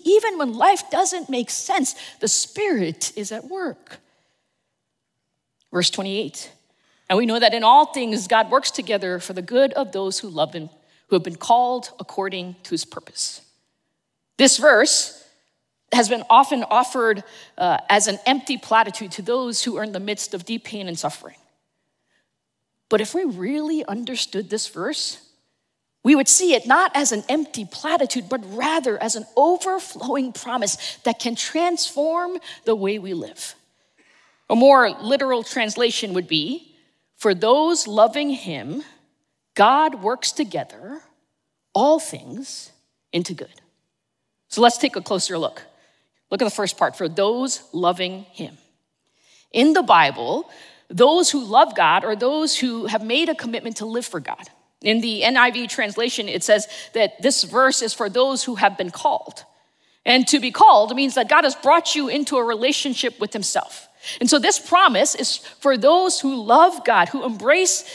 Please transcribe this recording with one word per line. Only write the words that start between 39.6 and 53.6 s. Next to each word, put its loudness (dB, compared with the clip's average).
works -4
together -8
all 4
things -14
into -4
good." -16
So -4
let's 6
take -2
a -6
closer -4
look. -6
Look -6
at 0
the -2
first -6
part, 0
"For -6
those -2
loving -4
him." -14
In 4
the 4
Bible, 2
those 4
who -2
love 4
God 2
are -2
those -2
who -4
have -4
made 0
a -2
commitment -8